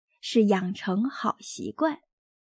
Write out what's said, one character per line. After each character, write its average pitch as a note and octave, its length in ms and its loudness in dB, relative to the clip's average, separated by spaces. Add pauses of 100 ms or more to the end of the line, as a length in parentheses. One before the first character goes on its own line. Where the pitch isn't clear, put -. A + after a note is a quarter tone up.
(200)
是 A3+ 240 4
养 F#3+ 280 2
成 A3 360 0
好 - 320 -4
习 - 320 -10
惯。 D4+ 300 -2 (460)